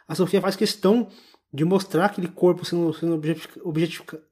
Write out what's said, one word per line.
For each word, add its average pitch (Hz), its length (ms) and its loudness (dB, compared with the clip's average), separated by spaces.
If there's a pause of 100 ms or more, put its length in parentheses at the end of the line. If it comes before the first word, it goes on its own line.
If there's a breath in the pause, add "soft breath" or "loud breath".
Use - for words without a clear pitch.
a - 80 -8
Sofia 180 260 2
faz 190 140 -2
questão 208 540 2 (440 soft breath)
de 143 120 -2
mostrar 185 400 2
aquele 190 240 -2
corpo 180 360 2
sendo, 170 280 0
sendo 165 220 -2
objetifica-, 160 500 -4
objetifica-, 160 680 -4